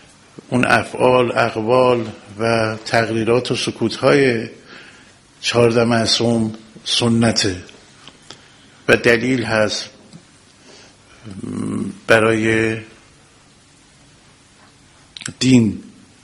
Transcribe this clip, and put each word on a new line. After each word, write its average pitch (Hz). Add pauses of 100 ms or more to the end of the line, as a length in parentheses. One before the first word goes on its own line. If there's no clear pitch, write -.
(480)
اون 123
افعال، 120
اقوال 120 (340)
و 113
تقریرات 113
و 123
سکوت‌های 120 (920)
چهارده 117
معصوم 113 (300)
سنته 113 (1300)
و 117
دلیل 120
هست 107 (2250)
برای 110 (2500)
دین 120 (460)